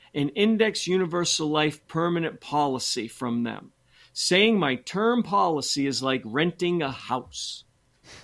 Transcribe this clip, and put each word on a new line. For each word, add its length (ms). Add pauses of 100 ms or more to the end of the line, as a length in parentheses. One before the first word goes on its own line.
(140)
an 160
Index 560
Universal 600
Life 380
permanent 540
policy 680
from 360
them, 280 (400)
saying 460
my 160
term 480
policy 640
is 160
like 220
renting 580
a 80
house. 720 (580)